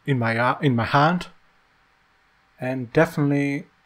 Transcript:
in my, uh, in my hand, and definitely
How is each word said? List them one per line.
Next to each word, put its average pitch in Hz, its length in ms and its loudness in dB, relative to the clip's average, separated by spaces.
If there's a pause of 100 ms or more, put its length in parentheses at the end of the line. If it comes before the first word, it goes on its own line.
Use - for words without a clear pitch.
in 139 120 0
my, 113 180 0
uh, - 240 0
in 139 140 2
my 113 100 0
hand, 156 440 2 (1300)
and 127 320 -8
definitely 143 720 0 (200)